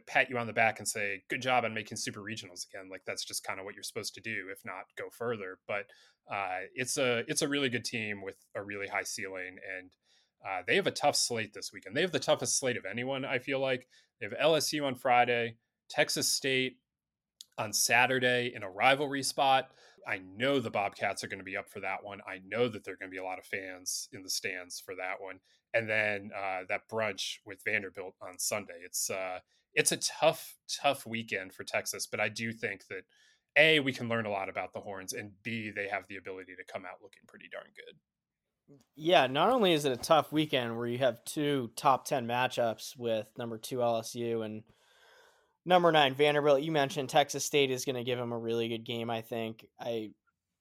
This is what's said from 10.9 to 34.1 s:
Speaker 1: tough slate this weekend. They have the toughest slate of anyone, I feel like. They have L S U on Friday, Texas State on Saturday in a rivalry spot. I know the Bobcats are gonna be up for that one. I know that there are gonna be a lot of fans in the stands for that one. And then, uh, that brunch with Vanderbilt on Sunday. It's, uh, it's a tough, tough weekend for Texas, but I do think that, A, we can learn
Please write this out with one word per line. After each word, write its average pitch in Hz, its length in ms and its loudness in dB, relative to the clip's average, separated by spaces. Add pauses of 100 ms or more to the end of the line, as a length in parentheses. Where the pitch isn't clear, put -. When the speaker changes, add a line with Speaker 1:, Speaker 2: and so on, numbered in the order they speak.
Speaker 1:
tough - 260 2
slate 110 360 -2
this - 180 -10
weekend. 98 240 -12
They 143 80 0
have 180 100 0
the 139 60 2
toughest 139 400 2
slate 123 200 0
of 90 80 -8
anyone, 131 400 -4
I 127 120 0
feel 135 220 -2
like. 131 260 0 (340)
They 110 60 -6
have 101 120 -8
L 156 180 6
S - 160 0
U 147 140 0
on 127 80 0
Friday, 120 640 4 (320)
Texas - 420 0
State 131 460 0 (800)
on 110 140 -4
Saturday 123 800 4
in 113 80 -12
a 95 80 -8
rivalry 135 520 2
spot. 135 500 2 (340)
I 107 120 -4
know 113 420 0
the 110 100 -4
Bobcats 101 540 -2
are - 20 -8
gonna 98 160 -8
be 95 140 -8
up 98 140 -8
for 104 100 -14
that 95 240 -6
one. 101 220 -12
I 95 200 -12
know 113 220 2
that 104 160 -10
there 98 80 -8
are 90 60 -12
gonna 95 120 -12
be 92 60 -10
a 92 80 -8
lot 92 140 -6
of - 80 -18
fans 92 640 -8
in 98 100 -14
the 92 60 -14
stands 90 500 -6
for - 180 -12
that 92 260 -6
one. 95 180 -12 (320)
And 113 160 2
then, 104 480 0
uh, 95 320 -4
that 101 200 -4
brunch 107 560 -4
with 95 200 -14
Vanderbilt 98 580 -4
on 92 160 -14
Sunday. 90 460 -4
It's, - 260 -4
uh, 92 300 -6 (340)
it's 156 160 2
a 165 60 0
tough, - 640 0 (100)
tough - 380 -2
weekend 110 480 -6
for 101 100 -12
Texas, 101 420 -4
but 107 140 -4
I 107 80 2
do 113 240 -6
think 107 360 -8
that, 95 160 -10 (520)
A, 156 240 8
we 131 120 0
can 123 160 -6
learn 113 180 0